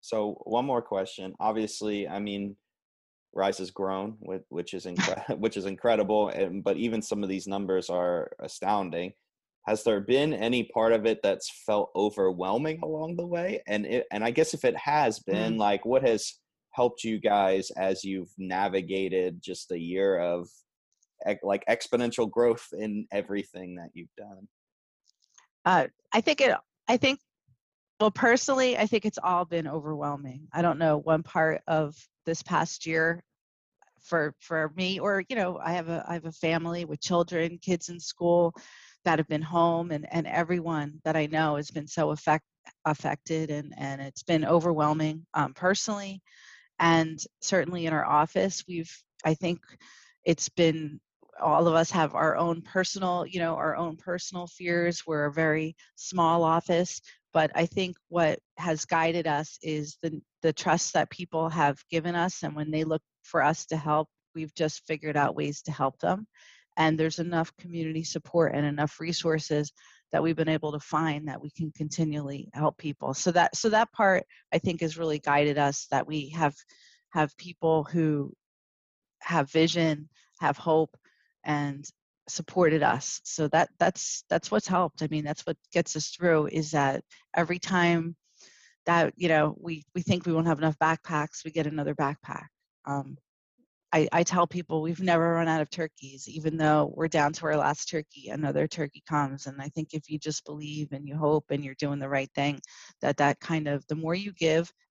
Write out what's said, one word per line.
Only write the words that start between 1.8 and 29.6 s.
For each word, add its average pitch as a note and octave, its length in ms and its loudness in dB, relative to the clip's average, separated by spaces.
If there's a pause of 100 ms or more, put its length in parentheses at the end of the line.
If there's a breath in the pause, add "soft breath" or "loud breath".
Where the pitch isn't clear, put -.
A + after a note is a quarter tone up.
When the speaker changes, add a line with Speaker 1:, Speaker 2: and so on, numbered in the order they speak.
Speaker 1:
I F#2 120 -6
mean, G2+ 360 -6 (760)
Rise G2 240 0
has F#2 140 -8
grown, G2 480 -4
whi-, F#2+ 300 -10
which E2+ 240 -8
is F#2 120 -10
incre-, F2+ 520 -4
<laughs> - 20 -10
which A2 180 0
is F#2+ 80 -6
incredible, G#2+ 640 2
and, F#2+ 340 -4
but G2 140 0
even A2 240 -2
some G#2 220 -4
of F#2+ 60 -6
these F#2+ 180 -4
numbers F#2+ 420 -2
are F2 500 0
astounding. F#2+ 720 -4 (560)
Has G#2+ 160 0
there G#2 160 4
been C3 340 2
any A#2 300 0
part A2+ 300 2
of G#2+ 120 2
it A2 180 2
that's - 420 -2
felt G#2 300 0
overwhelming G2+ 880 0
along D#3 340 -6
the F3 100 -4
way? F3 400 -4
And G#2 180 -2
it, A#2+ 260 0
and G#2 120 -4
I A#2+ 80 0
guess D#3 220 2
if D3+ 100 -8
it A#2+ 140 2
has C#3+ 420 2
been, A2 360 0
Speaker 2:
Mm. A2 40 -2
Speaker 1:
like, G#2 260 2
what C3 220 4
has A2 280 0 (360)
helped B2 320 0
you A2 160 -2
guys F#2+ 520 4
as F#2+ 320 -2
you've F#2+ 340 -6
navigated F#2 1040 -2
just - 300 -10
a F2 80 -4
year F#2 400 0
of F2 280 -2 (800)
ec-, G2+ 160 -2
like, G2 260 -2
exponential A#2+ 640 0
growth A#2+ 380 2 (100)
in G#2+ 340 -6
everything G2 640 -6
that E2+ 180 -16
you've E2+ 220 -18
done? G2+ 320 -20 (1160 soft breath)
Speaker 2:
Uh, E3 220 4 (260)
I A3+ 80 4
think D4 200 2
it, B3+ 140 4 (320)
I B3 100 4
think, C#4 220 2 (800)
well, G#3+ 120 6
personally, B3 680 4
I G#3+ 80 2
think G#3+ 200 0
it's G#3 180 -2
all F3+ 220 2
been E3 220 -2